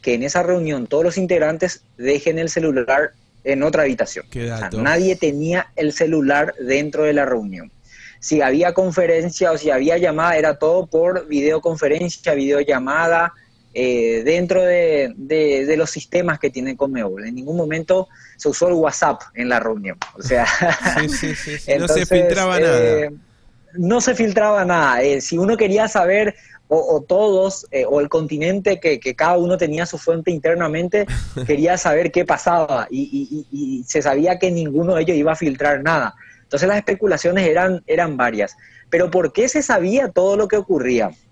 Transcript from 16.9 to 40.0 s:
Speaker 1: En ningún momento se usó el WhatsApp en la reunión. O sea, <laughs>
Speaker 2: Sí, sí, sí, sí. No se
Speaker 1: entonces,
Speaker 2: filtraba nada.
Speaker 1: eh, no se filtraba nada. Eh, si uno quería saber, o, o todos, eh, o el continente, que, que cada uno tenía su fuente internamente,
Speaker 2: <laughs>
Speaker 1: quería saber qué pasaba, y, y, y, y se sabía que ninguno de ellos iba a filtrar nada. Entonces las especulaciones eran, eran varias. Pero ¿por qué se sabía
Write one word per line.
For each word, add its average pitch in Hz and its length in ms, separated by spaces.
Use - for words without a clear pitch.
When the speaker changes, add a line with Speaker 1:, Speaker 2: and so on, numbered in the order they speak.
Speaker 1:
En 120 100
ningún 139 220
momento 165 500
se 147 120
usó 170 180
el 180 80
WhatsApp 156 460
en 123 160
la 120 100
reunión. 104 380
O 98 60
sea, 123 240
<laughs> 170 540
Speaker 2:
Sí, 151 100
sí, 151 260
sí, 147 220
sí. 139 200
No 175 100
se 160 140
Speaker 1:
entonces, 175 80
Speaker 2:
filtraba 180 500
nada. 165 200
Speaker 1:
eh, 151 320
no 180 280
se 254 120
filtraba 214 520
nada. 147 360
Eh, 139 200
si 165 160
uno 196 200
quería 208 300
saber, 202 480
o, 160 300
o 139 40
todos, 190 680
eh, 131 160
o 143 140
el 147 80
continente, 165 680
que, 151 200
que 127 160
cada 170 220
uno 175 200
tenía 165 280
su 165 120
fuente 165 340
internamente, 170 760
Speaker 2:
<laughs> - 400
Speaker 1:
quería 156 300
saber 165 340
qué 175 140
pasaba, 156 640
y, 131 100
y, 143 500
y, 135 280
y 123 40
se 151 180
sabía 147 360
que 185 140
ninguno 170 440
de 160 80
ellos 165 140
iba 151 140
a 160 40
filtrar 147 460
nada. 143 320
Entonces 151 240
las 208 100
especulaciones 190 680
eran, 180 400
eran 156 300
varias. 110 400
Pero 170 200
¿por 170 220
qué 233 160
se 294 160
sabía 214 460